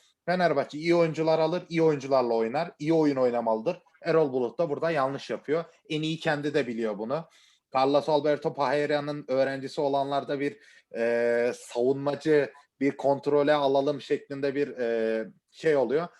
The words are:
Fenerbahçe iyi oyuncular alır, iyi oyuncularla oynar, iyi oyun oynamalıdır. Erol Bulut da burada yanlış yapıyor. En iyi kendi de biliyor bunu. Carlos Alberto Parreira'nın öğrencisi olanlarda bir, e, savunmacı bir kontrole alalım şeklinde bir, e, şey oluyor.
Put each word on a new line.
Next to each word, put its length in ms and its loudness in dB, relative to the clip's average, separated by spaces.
Fenerbahçe 520 0
iyi 180 2
oyuncular 440 2
alır, 300 0
iyi 140 0
oyuncularla 500 2
oynar, 460 -2
iyi 140 0
oyun 220 4
oynamalıdır. 680 0
Erol 320 2
Bulut 260 -2
da 100 0
burada 220 -2
yanlış 380 -2
yapıyor. 340 -4
En 120 -4
iyi 180 -4
kendi 340 -2
de 140 0
biliyor 300 -4
bunu. 280 -6
Carlos 340 2
Alberto 440 0
Parreira'nın 720 -2
öğrencisi 540 -2
olanlarda 580 -2
bir, 180 -4
e, 580 2
savunmacı 960 0
bir 180 0
kontrole 560 2
alalım 480 2
şeklinde 540 -6
bir, 120 -2
e, 600 -2
şey 240 0
oluyor. 320 0